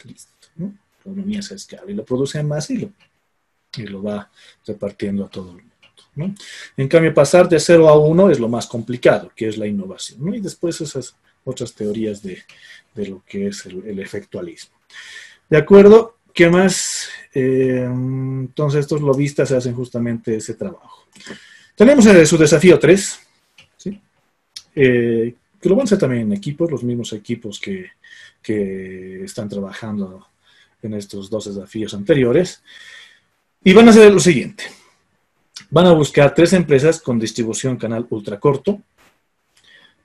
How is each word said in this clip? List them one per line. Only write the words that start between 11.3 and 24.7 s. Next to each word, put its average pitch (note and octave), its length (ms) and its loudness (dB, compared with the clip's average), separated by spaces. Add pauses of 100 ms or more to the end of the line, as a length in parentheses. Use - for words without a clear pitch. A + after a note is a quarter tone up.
otras B2 280 -10
teorías G#2 500 -8
de, F#2 180 -14 (540)
de G3 120 -10
lo - 200 -16
que G3+ 200 -8
es G3+ 180 -12
el, F#3+ 200 -16
el G3+ 140 -12
efectualismo. F#3+ 760 -16 (720)
¿De D#3 80 2
acuerdo? G3+ 600 6 (140)
¿Qué E3+ 160 4
más? F#3 600 -2 (240)
Eh, C3 520 -2
entonces, C3 920 -6
estos D3 220 -4
lobistas C#3 500 -2
hacen B2 240 -4
justamente A#2 600 -6
ese G#2+ 160 -10
trabajo. - 520 -16 (720)
Tenemos, B3 300 6
eh, F3+ 200 8
su D#3+ 120 2
desafío D#3 420 4
tres, F#3+ 400 2 (560)
¿sí? - 260 -16 (720)